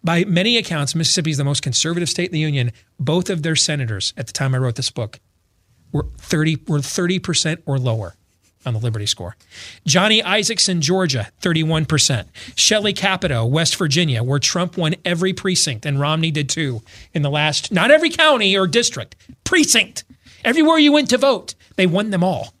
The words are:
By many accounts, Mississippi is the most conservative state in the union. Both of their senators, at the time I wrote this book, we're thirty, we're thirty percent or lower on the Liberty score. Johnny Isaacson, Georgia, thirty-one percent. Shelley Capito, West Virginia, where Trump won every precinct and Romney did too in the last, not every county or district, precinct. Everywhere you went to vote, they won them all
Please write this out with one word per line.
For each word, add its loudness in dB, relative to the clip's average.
By 2
many 2
accounts, -4
Mississippi 0
is -2
the -2
most -2
conservative -2
state -4
in -8
the -2
union. 0
Both 0
of -2
their -2
senators, -2
at -8
the -18
time 0
I 0
wrote 0
this -4
book, -10
we're -2
thirty, 0
we're 0
thirty -2
percent -2
or -2
lower -2
on -2
the -2
Liberty -4
score. -8
Johnny 4
Isaacson, 0
Georgia, 0
thirty-one 2
percent. 0
Shelley 2
Capito, 0
West 0
Virginia, 0
where 0
Trump -2
won -2
every 0
precinct -2
and 0
Romney 0
did -2
too -4
in 0
the 0
last, 0
not 2
every 6
county 4
or 2
district, -2
precinct. 2
Everywhere 4
you 6
went 4
to 2
vote, 0
they 4
won 0
them 0
all -2